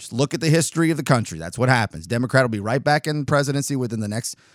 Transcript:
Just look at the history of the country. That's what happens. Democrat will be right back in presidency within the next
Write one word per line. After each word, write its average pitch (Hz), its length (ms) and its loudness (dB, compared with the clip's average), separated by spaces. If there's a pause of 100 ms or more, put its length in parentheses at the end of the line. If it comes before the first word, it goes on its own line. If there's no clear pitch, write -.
Just - 120 -16
look 127 220 0
at 120 80 -2
the 160 80 2
history 160 400 4
of 160 80 0
the 160 60 -4
country. 113 340 0
That's 82 220 -8
what 123 100 2
happens. 101 380 0
Democrat 123 360 2
will 123 60 0
be 107 100 -2
right 117 240 -2
back 147 220 2
in 151 200 -4
presidency 143 500 0
within 117 240 -4
the 107 80 -2
next 107 300 -6 (180)